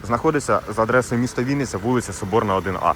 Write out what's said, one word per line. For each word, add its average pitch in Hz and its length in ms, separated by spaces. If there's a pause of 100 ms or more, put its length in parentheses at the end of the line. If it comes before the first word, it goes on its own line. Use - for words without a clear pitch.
Знаходиться 120 640
за 107 140
адресою 120 380
міста 123 220
Вінниця, 135 360
вулиця 117 340
Соборна, 101 420
один 92 280
А. 82 140